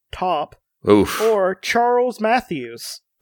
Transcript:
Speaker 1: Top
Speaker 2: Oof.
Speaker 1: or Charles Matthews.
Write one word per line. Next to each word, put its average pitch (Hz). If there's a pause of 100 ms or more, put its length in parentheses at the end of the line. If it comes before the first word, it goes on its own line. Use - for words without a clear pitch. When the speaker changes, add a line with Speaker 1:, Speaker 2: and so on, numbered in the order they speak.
(100)
Speaker 1:
Top 170 (320)
Speaker 2:
Oof. 104
Speaker 1:
or 202
Charles 240
Matthews. 170 (200)